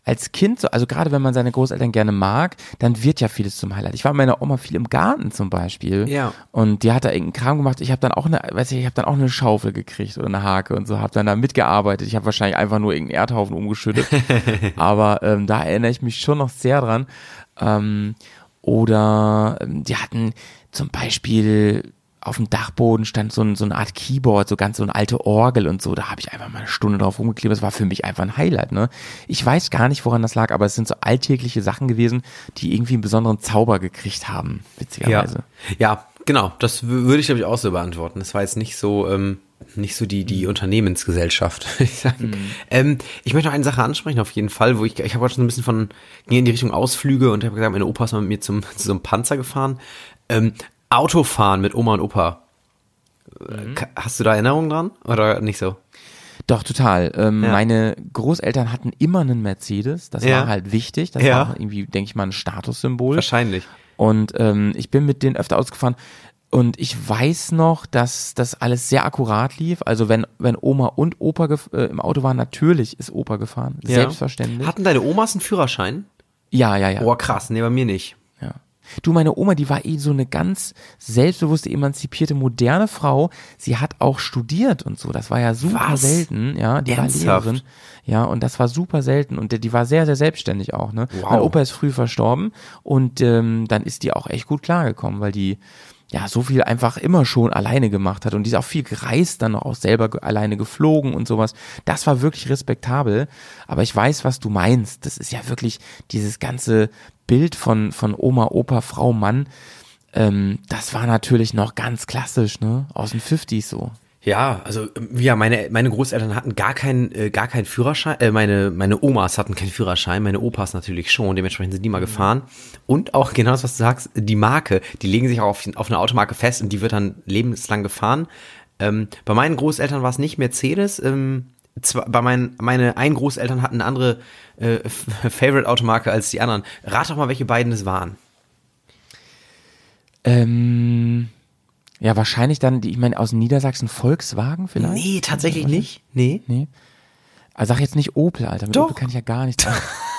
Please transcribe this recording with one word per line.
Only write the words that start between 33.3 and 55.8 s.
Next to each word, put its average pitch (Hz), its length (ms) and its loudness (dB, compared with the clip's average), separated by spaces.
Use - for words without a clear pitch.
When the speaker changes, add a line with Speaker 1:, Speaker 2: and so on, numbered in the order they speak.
Speaker 1:
Zauber 110 380 2
gekriegt - 500 -8
haben, - 360 -6
witzigerweise. - 680 0
Speaker 2:
Ja, - 60 -4
ja, 107 280 2
genau. 113 360 2
Das 120 240 0
w-, 123 200 0
würde 139 160 6
ich, 139 60 0
glaub 139 100 2
ich, 110 80 -2
auch 113 140 0
so 104 140 -2
beantworten. 85 500 -6
Es - 100 -10
war 101 80 -2
jetzt 98 160 -4
nicht 107 220 -6
so, 104 320 0
ähm, 98 260 -2
nicht 101 180 -4
so 113 120 -2
die, 98 180 -2
die 95 200 -2
Speaker 1:
Mhm. 92 40 0
Speaker 2:
Unternehmensgesellschaft, 92 1160 0
<laughs> - 120 -4
würde 131 140 4
ich - 60 -12
sagen. 120 320 -2
Speaker 1:
Mhm. 101 200 -8
Speaker 2:
Ähm, 131 280 4
ich 123 100 -2
möchte 156 160 2
noch 139 40 -2
eine 143 100 0
Sache 127 180 2
ansprechen 143 380 -2
auf 101 100 -2
jeden 107 180 -2
Fall, 117 300 2
wo 110 80 0
ich, 113 120 -4
ich 101 160 -4
hab 117 60 -2
auch 123 80 2
schon 123 80 -4
so 127 60 2
ein 123 60 4
bisschen 117 160 -4
von, 110 260 0
ging 123 120 4
in 123 80 4
die 120 60 4
Richtung 120 180 -2
Ausflüge 127 640 2
und 107 120 0
hab 110 100 -4
gesagt, 110 180 0
meine 98 120 0
Opa 113 220 -2
ist 110 60 -6
mal 107 100 0
mit 92 80 -2
mir 101 100 -2
zum, 104 220 -2
<laughs> - 140 -16
zu - 100 -6
so 101 60 0
einem 95 100 -2
Panzer 120 340 -2
gefahren. 135 420 -4
Ähm, 110 240 2
Autofahren 123 680 4
mit 98 140 0
Oma 113 200 2
und 90 60 0
Opa. 87 420 -2
Speaker 1:
Mhm. 104 340 -12
Speaker 2:
Ka-, - 220 -8
hast - 240 -6
du 156 40 0
da 110 100 6
Erinnerungen 143 360 2
dran 165 200 -2
oder 107 360 2
nicht 107 180 -2
so? 95 180 -2